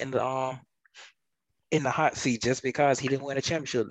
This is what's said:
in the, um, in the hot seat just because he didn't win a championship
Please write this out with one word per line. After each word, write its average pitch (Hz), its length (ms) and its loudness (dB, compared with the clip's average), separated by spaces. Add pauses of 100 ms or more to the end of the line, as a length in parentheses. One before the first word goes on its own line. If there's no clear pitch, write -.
in 135 100 -6
the, 123 140 0
um, 131 340 -2 (1120)
in 151 140 2
the 131 60 0
hot 151 260 2
seat 120 260 -2
just 123 220 0
because 135 340 4
he 131 80 -4
didn't 135 180 -2
win 139 140 -4
a - 20 -2
championship 131 500 -2